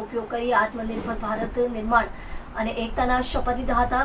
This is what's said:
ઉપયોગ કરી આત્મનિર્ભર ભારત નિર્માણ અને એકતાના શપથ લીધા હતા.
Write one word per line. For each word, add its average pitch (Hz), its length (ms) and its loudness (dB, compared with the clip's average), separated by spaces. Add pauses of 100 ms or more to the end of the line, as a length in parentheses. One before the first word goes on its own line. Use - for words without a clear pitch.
ઉપયોગ 226 240 -4
કરી 233 320 2
આત્મનિર્ભર 220 600 -2
ભારત 220 380 -2 (160)
નિર્માણ 220 340 2 (460)
અને 220 160 -2 (140)
એકતાના 247 360 2
શપથ 247 380 0
લીધા 247 240 2
હતા. 247 220 2